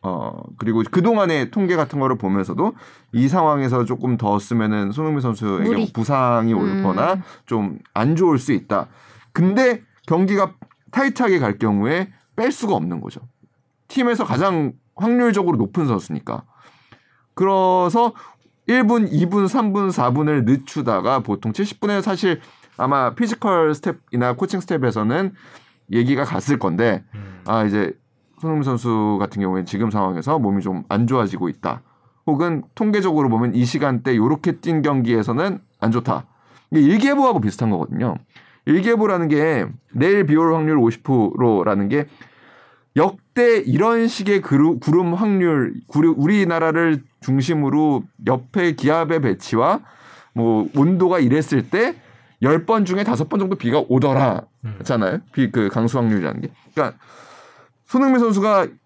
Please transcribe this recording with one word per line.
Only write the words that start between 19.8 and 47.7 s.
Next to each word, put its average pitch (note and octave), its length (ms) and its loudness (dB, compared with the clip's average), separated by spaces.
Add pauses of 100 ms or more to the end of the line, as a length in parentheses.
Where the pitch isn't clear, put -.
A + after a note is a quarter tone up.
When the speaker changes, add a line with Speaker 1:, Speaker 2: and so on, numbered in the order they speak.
Speaker 1:
사 B2 200 0
분을 D3 340 0
늦추다가 B2 760 0
보통 G#2 320 -4
칠십 G3+ 280 -6
분에 G3+ 220 0
사실 F#3+ 380 -2 (380)
아마 C3 360 0
피지컬 F#3+ 600 0
스텝이나 B2 600 -4
코칭 F#3 260 -4
스텝에서는 C3 720 -2 (600)
얘기가 B2 320 2
갔을 G2+ 340 -4
건데 G2 460 0 (100)
Speaker 3:
음. F#2+ 320 -16
Speaker 1:
아, A2 180 0
이제 G2+ 280 0 (480)
손흥민 D#3 240 -2
선수 A2+ 540 0
같은 G2+ 220 -4
경우에는 F#2 260 -2
지금 G#2+ 240 -2
상황에서 G2+ 480 -2
몸이 G2+ 240 0
좀 F#2 280 -6
안 A2+ 160 0
좋아지고 G2 420 -2
있다. - 340 -8 (440)
혹은 D#3 380 -2 (100)
통계적으로 F#3+ 560 0
보면 A2+ 240 0
이 B2 100 2
시간대 C3 520 -2
요렇게 D3+ 440 0
뛴 D#3+ 220 -2
경기에서는 B2+ 800 0 (200)
안 A2 100 0
좋다. A#2 360 -2 (460)
이게 D3+ 100 4
일기예보하고 A#3 580 4
비슷한 G#2+ 300 -2
거거든요. F2+ 460 -4 (500)
일기예보라는 G3 600 2
게 D3 380 0 (280)
내일 F#3 320 2
비 D3 100 2
올 E3 180 4
확률 D#3 240 0
오십 A#2 260 2
프로라는 G#2+ 840 2
게 D3 180 -2 (880)
역대 G#3 640 2
이런 A3+ 500 2
식의 G3+ 320 0
그루-, D3+ 380 2
구름 E3+ 360 2
확률, F3+ 600 0 (120)
구름, D#3+ 300 2
우리나라를 E3 840 2 (180)
중심으로 C#3 840 0 (220)